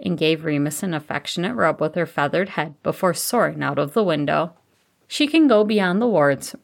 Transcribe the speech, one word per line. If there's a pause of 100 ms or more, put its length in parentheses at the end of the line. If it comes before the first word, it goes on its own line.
and
gave
Remus
an
affectionate
rub
with
her
feathered
head
before
soaring
out
of
the
window. (540)
"She
can
go
beyond
the
wards,"